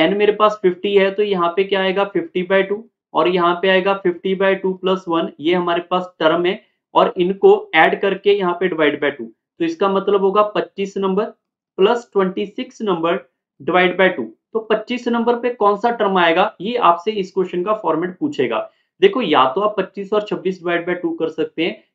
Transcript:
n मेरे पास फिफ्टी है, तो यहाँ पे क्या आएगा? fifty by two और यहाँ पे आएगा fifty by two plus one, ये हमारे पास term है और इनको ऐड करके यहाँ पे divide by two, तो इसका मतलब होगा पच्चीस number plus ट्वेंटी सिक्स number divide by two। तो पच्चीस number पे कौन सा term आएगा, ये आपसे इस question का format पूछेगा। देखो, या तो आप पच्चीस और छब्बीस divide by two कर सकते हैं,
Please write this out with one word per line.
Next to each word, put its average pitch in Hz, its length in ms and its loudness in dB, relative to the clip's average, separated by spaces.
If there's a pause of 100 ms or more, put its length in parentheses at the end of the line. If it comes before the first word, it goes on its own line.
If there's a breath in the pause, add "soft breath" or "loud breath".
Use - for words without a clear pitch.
n 185 160 2
मेरे 208 180 2
पास 208 280 2
फिफ्टी 190 340 2
है, 190 140 4
तो 196 140 -2
यहाँ 175 320 0
पे 196 80 0
क्या 190 180 -2
आएगा? 190 240 0
fifty 180 400 -4
by 190 180 2
two 202 200 -6 (300)
और 165 140 2
यहाँ 175 340 2
पे 190 80 2
आएगा 190 240 2
fifty 190 420 -2
by 190 200 2
two 190 280 -2
plus 185 160 0 (100)
one, 170 180 0 (120)
ये 160 140 0
हमारे 175 260 -2 (100)
पास 180 300 -4
term 170 260 2
है 202 140 -2 (340 soft breath)
और 190 240 4
इनको 190 580 4
ऐड 175 240 4
करके 196 320 2
यहाँ 190 220 0
पे 185 140 -2
divide 156 320 0
by 143 100 0
two, 120 160 -8 (340)
तो 170 40 -2
इसका 165 240 0
मतलब 196 320 0
होगा 196 220 2 (120)
पच्चीस 190 440 -6
number 196 260 0 (540)
plus 226 340 2
ट्वेंटी 190 340 -2
सिक्स 254 360 -12
number 175 360 0 (420)
divide 180 360 2
by 185 140 4
two। 123 140 -6 (300)
तो 220 60 -4 (100)
पच्चीस 240 380 -4
number 233 320 0
पे 247 140 -2
कौन 208 220 2
सा 240 160 0
term 202 260 0
आएगा, 175 420 2
ये 214 160 -6
आपसे - 360 2
इस 196 200 -6
question 180 320 -2
का 214 100 -2
format 170 440 -4
पूछेगा। 117 500 -2 (320 soft breath)
देखो, 202 220 2
या 147 240 4
तो - 140 -2
आप 208 180 -2
पच्चीस 190 340 -8
और 208 160 0
छब्बीस 180 340 -6
divide 170 240 -4
by 175 100 -4
two 170 220 -6
कर 160 120 -2
सकते 160 340 -4
हैं, 202 120 -4 (180 soft breath)